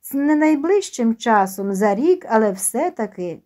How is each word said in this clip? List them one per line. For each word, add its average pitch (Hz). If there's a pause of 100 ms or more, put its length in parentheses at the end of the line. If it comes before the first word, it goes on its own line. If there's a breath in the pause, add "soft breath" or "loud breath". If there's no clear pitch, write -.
ц-, -
не 294
найближчим 311
часом, 196
за 202
рік, 349
але 220
все-таки. 208